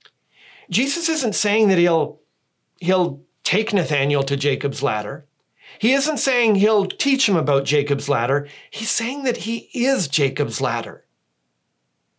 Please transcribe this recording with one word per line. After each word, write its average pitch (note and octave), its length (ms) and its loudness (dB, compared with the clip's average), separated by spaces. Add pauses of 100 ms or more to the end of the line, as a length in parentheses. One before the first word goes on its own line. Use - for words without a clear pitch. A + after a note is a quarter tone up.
(720)
Jesus C#4 380 -2
isn't C4 280 -2
saying G#3+ 320 2
that F#3+ 100 4
he'll, E3 420 2 (600)
he'll E3+ 420 0 (220)
take A3 280 -2
Nathanael C#3+ 520 2
to C#3+ 120 -2
Jacob's C3+ 460 -2
ladder. A2+ 440 -4 (520)
He A#3+ 140 2
isn't C#4 260 0
saying A#3+ 380 2
he'll G3+ 300 4
teach - 420 0
him G3 80 2
about C#3+ 280 2
Jacob's C#3 440 0
ladder. C#3 400 0 (220)
He's - 200 -8
saying B3+ 320 -4
that C4 160 -2
he A3+ 340 -6
is A#3+ 360 0
Jacob's C3+ 520 -2
ladder. A#2 440 -4 (1160)